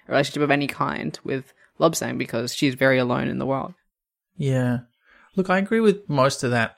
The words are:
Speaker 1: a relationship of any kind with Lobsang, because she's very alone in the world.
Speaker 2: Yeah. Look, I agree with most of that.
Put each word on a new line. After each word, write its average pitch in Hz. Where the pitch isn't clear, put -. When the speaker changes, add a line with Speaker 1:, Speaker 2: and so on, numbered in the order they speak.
Speaker 1:
a -
relationship 139
of 147
any 143
kind -
with 131
Lobsang, 139
because 123
she's 135
very 131
alone 131
in 139
the 135
world. 135
Speaker 2:
Yeah. 127
Look, 190
I 190
agree 214
with 202
most 135
of 123
that. 117